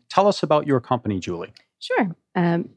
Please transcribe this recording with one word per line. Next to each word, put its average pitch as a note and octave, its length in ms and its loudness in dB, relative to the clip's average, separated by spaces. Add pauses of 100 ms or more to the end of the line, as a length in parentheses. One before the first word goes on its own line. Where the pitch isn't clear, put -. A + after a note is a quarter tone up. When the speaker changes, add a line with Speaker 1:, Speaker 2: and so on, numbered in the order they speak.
Speaker 1:
tell G3 180 4
us G3 160 0
about D3+ 240 2
your C3+ 120 2
company, A#2+ 400 -2
Julie. F2 340 -8 (260)
Speaker 2:
Sure. G#3+ 360 -2 (200)
Um, E3+ 420 0